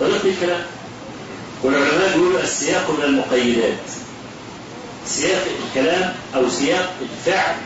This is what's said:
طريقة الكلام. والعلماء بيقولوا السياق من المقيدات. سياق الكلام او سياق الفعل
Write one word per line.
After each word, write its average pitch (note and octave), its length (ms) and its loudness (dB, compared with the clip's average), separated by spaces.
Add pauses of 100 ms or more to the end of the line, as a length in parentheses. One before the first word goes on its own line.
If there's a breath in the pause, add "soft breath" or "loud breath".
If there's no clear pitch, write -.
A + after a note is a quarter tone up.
طريقة F#3+ 280 2
الكلام. F3 340 0 (1000)
والعلماء D3 540 4
بيقولوا F3+ 240 4
السياق - 500 0
من D3 140 0
المقيدات. A#2+ 720 2 (1300)
سياق - 380 0 (240)
الكلام D#3+ 460 2 (200)
او B2 160 4
سياق E3+ 420 2 (100)
الفعل C#3+ 520 0 (120)